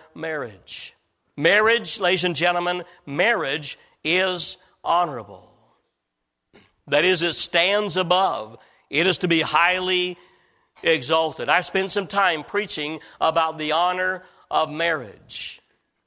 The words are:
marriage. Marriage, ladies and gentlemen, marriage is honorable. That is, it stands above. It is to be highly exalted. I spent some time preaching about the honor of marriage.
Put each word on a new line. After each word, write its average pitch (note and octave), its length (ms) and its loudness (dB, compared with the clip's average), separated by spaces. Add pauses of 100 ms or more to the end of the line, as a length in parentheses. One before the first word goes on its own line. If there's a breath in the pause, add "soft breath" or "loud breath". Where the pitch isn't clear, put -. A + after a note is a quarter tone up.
(140 loud breath)
marriage. D3+ 800 -10 (420)
Marriage, G#3 640 2
ladies F3+ 240 2
and F3 100 0
gentlemen, F3 480 0 (240 loud breath)
marriage D#3 720 -2 (240 soft breath)
is F3+ 540 -2 (260 soft breath)
honorable. B2+ 720 -2 (1400 soft breath)
That D3 160 4
is, F3+ 180 2
it E3 120 0
stands F#3 600 2
above. E3 600 0 (320 soft breath)
It E3 160 2
is F3+ 120 2
to F3+ 100 -2
be E3 120 4
highly F3+ 760 0 (640 soft breath)
exalted. D#3 640 0
I E3 120 4
spent F#3+ 320 -2
some G3+ 140 -2
time F3+ 360 0
preaching D#3 580 -6 (200 loud breath)
about D#3+ 380 2
the D3+ 140 -2
honor F3+ 500 0 (280 loud breath)
of D#3 200 2
marriage. D3 880 -6 (460)